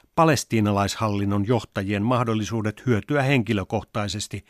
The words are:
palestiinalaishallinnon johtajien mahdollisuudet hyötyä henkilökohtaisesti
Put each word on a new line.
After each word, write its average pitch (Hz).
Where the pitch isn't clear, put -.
palestiinalaishallinnon 101
johtajien 104
mahdollisuudet 110
hyötyä 127
henkilökohtaisesti 107